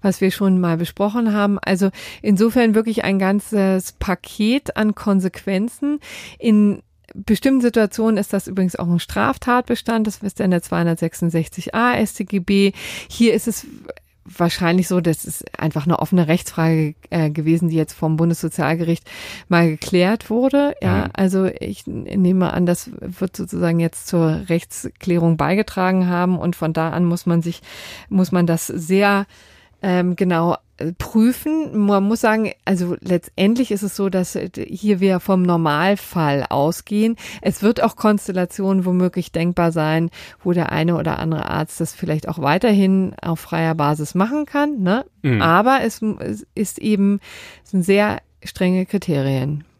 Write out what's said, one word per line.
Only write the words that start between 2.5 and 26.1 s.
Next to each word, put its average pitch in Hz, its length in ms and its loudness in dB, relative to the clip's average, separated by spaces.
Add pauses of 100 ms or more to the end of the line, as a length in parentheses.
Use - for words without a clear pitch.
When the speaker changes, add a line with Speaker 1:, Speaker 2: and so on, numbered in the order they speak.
Speaker 1:
wirklich 220 300 0
ein 196 140 0
ganzes 190 760 0
Paket - 840 -2
an 214 180 0
Konsequenzen. 196 1040 -2 (400)
In 208 440 4 (320)
bestimmten 240 480 2
Situationen 220 560 2
ist 202 160 -2
das 196 120 -2
übrigens 185 300 -2
auch 170 140 -4
ein 170 100 2
Straftatbestand, 233 1040 -2
das 208 120 -6
ist - 220 -8
in 190 100 2
der 175 100 2
zweihundertsechsundsechzig 170 1120 -2
a 240 200 2
S - 180 0
T 202 120 -8
G 196 160 -2
B. 196 320 4 (360)
Hier 233 240 4
ist 214 160 0
es - 180 -6 (640)
wahrscheinlich 175 580 0
so, 180 120 2
dass 165 240 -2
es - 180 -10 (140)
einfach 151 300 -4
eine 175 140 2
offene 170 280 2
Rechtsfrage, 160 680 0 (140)
äh, 156 220 0
gewesen, 160 400 0
die 160 60 -2
jetzt 156 180 -2
vom 156 240 0
Bundessozialgericht 165 920 -2 (400)
mal 170 220 4
geklärt 180 580 0
wurde. 269 540 2
Ja, 185 240 0
Speaker 2:
Mhm. - 80 -6
Speaker 1:
also 190 320 2
ich - 400 -8
n-, - 160 -10
nehme 185 500 2
an, 175 140 0
das 175 240 -2 (100)
wird 180 340 -6
sozusagen 175 460 -2
jetzt - 260 -4
zur 160 440 0
Rechtsklärung 170 880 -2
beigetragen 185 680 0
haben 180 300 0